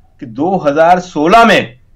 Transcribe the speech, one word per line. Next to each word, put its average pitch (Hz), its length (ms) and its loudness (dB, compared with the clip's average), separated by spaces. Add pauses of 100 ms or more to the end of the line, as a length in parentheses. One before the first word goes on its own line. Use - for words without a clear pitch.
(220)
कि 151 40 -16
दो 143 320 -6
हज़ार 160 420 0
सोलह 180 460 0
में 156 340 -2 (160)